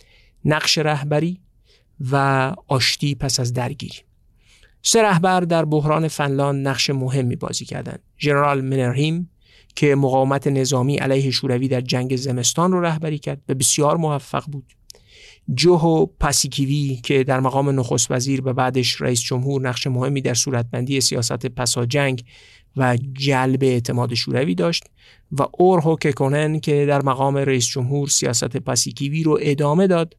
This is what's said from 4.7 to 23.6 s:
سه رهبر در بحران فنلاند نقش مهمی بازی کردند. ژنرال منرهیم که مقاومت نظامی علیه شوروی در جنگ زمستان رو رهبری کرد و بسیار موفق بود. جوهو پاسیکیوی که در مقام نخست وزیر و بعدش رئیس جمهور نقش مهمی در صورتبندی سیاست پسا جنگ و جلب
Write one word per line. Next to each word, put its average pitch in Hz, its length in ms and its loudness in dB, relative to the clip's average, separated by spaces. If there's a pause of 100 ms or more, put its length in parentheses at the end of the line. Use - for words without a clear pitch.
سه 226 200 4
رهبر 185 380 4
در 170 240 2
بحران 151 440 2
فنلاند 139 600 0
نقش 131 220 -2
مهمی 131 460 0
بازی - 280 -8
کردند. - 380 -10 (160)
ژنرال 143 420 2
منرهیم 135 680 0 (480)
که 143 180 4
مقاومت 135 520 2
نظامی 135 500 0
علیه 135 340 0
شوروی 127 380 -2
در 127 120 -2
جنگ 127 360 -2
زمستان 131 560 0
رو 180 80 2
رهبری 156 380 -2
کرد 143 300 -10
و 135 60 -2
بسیار 147 420 2
موفق 147 500 -2
بود. 143 260 -12 (840)
جوهو 160 520 4
پاسیکیوی 139 960 -2
که 135 220 2
در 131 160 0
مقام 135 400 0
نخست 127 300 -2
وزیر 131 340 -2
و 131 80 -2
بعدش 127 480 0
رئیس 123 200 0
جمهور 131 420 -2
نقش 123 240 -4
مهمی 131 340 -2
در 131 140 -2
صورتبندی 127 680 -2
سیاست 123 460 -2
پسا 120 400 -2
جنگ 131 380 -2 (520)
و 127 220 2 (140)
جلب 131 500 0